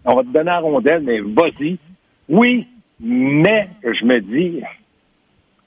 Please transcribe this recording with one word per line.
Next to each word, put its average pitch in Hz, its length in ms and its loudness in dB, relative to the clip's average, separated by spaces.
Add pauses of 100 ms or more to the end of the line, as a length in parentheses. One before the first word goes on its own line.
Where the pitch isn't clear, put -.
on 123 120 2
va 131 60 2
te 123 60 -4
donner 156 180 0
la 175 140 0
rondelle, 151 420 0
mais 117 180 -2
vas-y. » 151 580 -2 (500)
Oui, 233 380 2 (340)
mais 143 680 0 (140)
je 113 220 -4
me 123 160 4
dis, 139 400 -4 (1080)